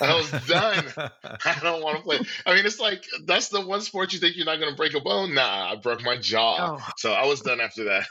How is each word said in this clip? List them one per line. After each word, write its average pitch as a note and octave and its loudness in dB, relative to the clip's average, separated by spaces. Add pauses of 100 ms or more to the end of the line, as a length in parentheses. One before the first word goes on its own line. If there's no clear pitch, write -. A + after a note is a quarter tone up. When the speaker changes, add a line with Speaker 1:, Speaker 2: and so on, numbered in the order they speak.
Speaker 1:
I D3 4
was D#3 0 (160)
done. F#3+ 2 (120)
Speaker 2:
<laughs> D3 -6 (140)
Speaker 1:
<laughs> - -10
I D#3+ 0
don't E3 -2
wanna D#3 -2
play. D3+ 0 (280)
I F3+ 6
mean, G3 6
it's G#3+ -2
like, G3+ 0 (220)
that's F3 2
the G3+ 0
one G3 -2
sport F#3+ -2
you F3 -6
think F3 2
you're E3 -4
not D#3 0
gonna D3+ -2
break D3 0
a C#3+ 0
bone. F#3+ 0
Nah, G2 2
I G#2 -4
broke A#2 -2
my B2 0
jaw. A2+ 2
Speaker 3:
Oh. - -10
Speaker 1:
So A2+ 0
I A#2 4
was C#3 2
done B2 0
after A2 -4
that. F#2+ 0